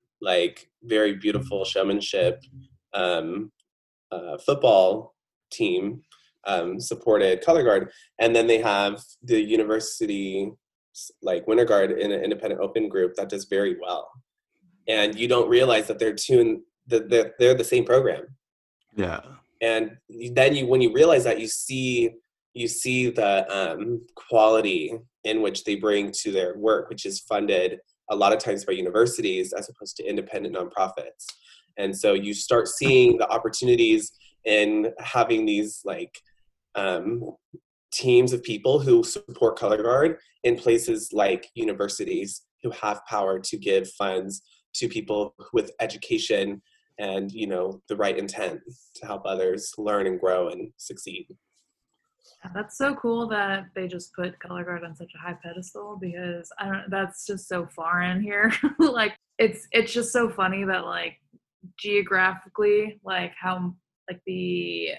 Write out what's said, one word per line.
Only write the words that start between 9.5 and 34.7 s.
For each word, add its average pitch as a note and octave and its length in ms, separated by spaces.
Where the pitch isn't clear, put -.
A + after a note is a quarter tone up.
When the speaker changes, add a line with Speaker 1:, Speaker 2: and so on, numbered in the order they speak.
Speaker 1:
s-, - 160
like, F2+ 240
winter A#2 180
guard G2+ 260
in G2+ 200
an G2 120
independent G2 380
open G#2 260
group F2+ 280
that G2 140
does G2 160
very G2 340
well. F2+ 320
And G#2+ 300
you A#2+ 100
don't A#2+ 220
realize A#2+ 380
that G#2+ 100
they're A2 160
two B2 260
in, A2+ 240
that A2+ 220
they're, A#2 300
they're B2+ 160
the A#2+ 80
same B2 220
program. B2 400
Speaker 2:
Yeah. F2+ 260
Speaker 1:
And A2+ 360
y-, A#2 260
then C3+ 220
you, C3 120
when B2+ 140
you A#2 120
realize C#3+ 300
that, A#2 160
you A2+ 80
see, B2 640
you A#2+ 140
see B2 420
the, G2+ 460
um, G2 500
quality G#2+ 840
in A2 180
which G2+ 220
they G#2 120
bring G2+ 360
to G#2+ 100
their F#2 260
work, G#2 320
which - 160
is - 160
funded F#2+ 580
a G#2+ 60
lot G2+ 180
of G#2+ 60
times G2+ 260
by F#2+ 80
universities F#2 800
as G2+ 160
opposed - 260
to - 80
independent G2 520
nonprofits. F#2 720
And G2 180
so G#2 180
you G2+ 200
start A2+ 340
seeing B2+ 500
the - 120
opportunities A2+ 840
in G#2+ 560